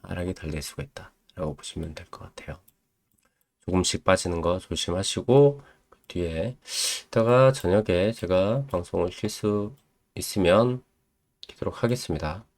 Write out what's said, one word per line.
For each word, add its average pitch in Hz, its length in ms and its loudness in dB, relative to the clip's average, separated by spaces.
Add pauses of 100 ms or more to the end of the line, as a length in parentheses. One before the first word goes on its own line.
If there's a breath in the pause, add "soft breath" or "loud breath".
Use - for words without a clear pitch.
하락이 90 320 -6
덜 - 160 -10
될 76 120 -6
수가 - 200 -12
있다라고 - 720 -12
보시면 80 380 -12
될 - 160 -18
것 - 100 -18 (140)
같아요. - 240 -16 (1040)
조금씩 90 400 0
빠지는 90 360 2
거 85 180 0
조심하시고, 101 1040 2 (260 loud breath)
그 - 100 -20 (100)
뒤에 87 480 -4 (500 loud breath)
이따가 127 460 6
저녁에 95 600 2
제가 98 580 0
방송을 90 400 -2
킬 104 200 -6
수 104 440 -2 (400)
있으면 107 680 2 (600)
키도록 - 400 -8
하겠습니다. 85 600 -4 (140)